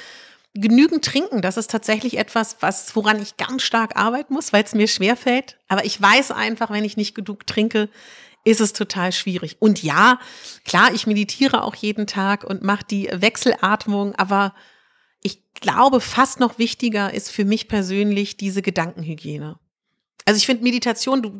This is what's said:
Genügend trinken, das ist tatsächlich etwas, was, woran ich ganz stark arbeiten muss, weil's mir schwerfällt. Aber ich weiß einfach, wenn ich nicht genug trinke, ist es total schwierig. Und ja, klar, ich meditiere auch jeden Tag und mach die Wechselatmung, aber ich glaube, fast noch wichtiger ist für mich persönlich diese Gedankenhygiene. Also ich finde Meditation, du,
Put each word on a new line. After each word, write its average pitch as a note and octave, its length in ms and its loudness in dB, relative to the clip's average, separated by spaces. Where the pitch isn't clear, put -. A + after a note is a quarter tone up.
Genügend B3+ 500 4
trinken, C#4 380 -2
das F#3+ 140 0
ist A3 140 -4
tatsächlich A3 480 -2
etwas, A3 420 -2
was, - 360 -2
woran G#3+ 260 0
ich - 140 -14
ganz B3 260 -6
stark A3+ 340 -2
arbeiten C4 380 -2
muss, D#4+ 180 -4
weil's G#3 220 2
mir G#3+ 140 2
schwerfällt. A#3+ 720 -2
Aber G3 160 0
ich F#3+ 160 -6
weiß A3 320 6
einfach, A3+ 380 -4
wenn G#3 140 -2
ich G#3 120 -4
nicht G#3 180 -4
genug G#3 320 -10
trinke, G#3+ 420 0
ist A3 160 6
es G#3 120 2
total F#3 400 -4
schwierig. F3+ 480 -6
Und G#3+ 220 4
ja, F#3+ 360 4
klar, G3+ 300 4
ich - 120 -4
meditiere G#3+ 560 0
auch - 120 -6
jeden G#3 320 -4
Tag G3+ 380 -2
und F#3+ 180 -8
mach G3+ 200 -2
die G3 300 -4
Wechselatmung, G3+ 1040 0
aber G3 400 0
ich - 220 -8
glaube, B3+ 400 4
fast - 400 0
noch A#3+ 180 0
wichtiger A3 540 -2
ist - 180 -6
für G#3 140 0
mich G#3+ 240 0
persönlich G3+ 680 0
diese G3 260 -4
Gedankenhygiene. D#3+ 960 -8
Also G#3+ 140 4
ich - 80 2
finde A#3+ 160 0
Meditation, B3 600 0
du, G#3+ 180 -8